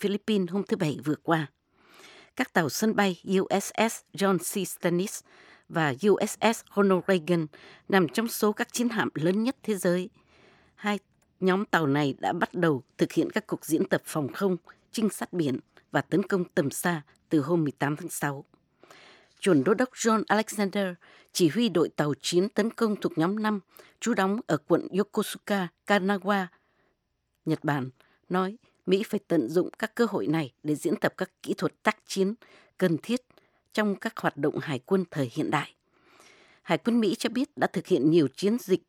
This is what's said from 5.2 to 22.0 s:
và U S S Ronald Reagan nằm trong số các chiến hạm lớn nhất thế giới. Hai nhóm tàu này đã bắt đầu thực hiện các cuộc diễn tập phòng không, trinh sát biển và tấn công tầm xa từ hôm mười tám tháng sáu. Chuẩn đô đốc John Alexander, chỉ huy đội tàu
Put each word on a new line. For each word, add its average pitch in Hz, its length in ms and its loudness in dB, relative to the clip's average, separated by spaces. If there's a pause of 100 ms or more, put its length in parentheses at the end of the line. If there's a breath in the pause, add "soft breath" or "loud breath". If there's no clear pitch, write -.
và 156 240 0 (140)
U 196 100 6 (100)
S - 100 -8 (180)
S - 40 -12 (160)
Ronald 190 320 4
Reagan 170 400 2 (420 loud breath)
nằm 190 200 4
trong 226 180 -4
số 208 240 0
các - 220 -4
chiến 240 160 0
hạm 190 240 -2
lớn 190 300 0
nhất 262 200 -2
thế 214 120 -2
giới. 180 340 -2 (640 soft breath)
Hai 208 240 -4 (400)
nhóm 190 260 2
tàu 165 220 2
này 139 320 2
đã 95 140 0
bắt 180 200 -2
đầu 165 300 2 (140)
thực 135 140 0
hiện 156 200 0
các - 160 -4
cuộc - 180 -6
diễn 160 200 0
tập - 200 -2
phòng 143 280 -4
không, 185 240 -2 (340 soft breath)
trinh 220 180 0
sát - 240 -10
biển 143 260 0 (320 soft breath)
và 143 100 0
tấn - 220 0
công 190 200 -2
tầm 165 280 -2
xa 170 300 -4 (280 soft breath)
từ 151 120 2
hôm 165 220 0
mười 139 80 -2
tám 147 240 -2
tháng 170 140 -10
sáu. 143 360 -6 (920 soft breath)
Chuẩn 160 240 6
đô 190 100 4
đốc 247 200 0
John 220 340 2
Alexander, 202 600 0 (460 soft breath)
chỉ 170 160 4
huy 214 200 2
đội 165 200 2
tàu 147 320 0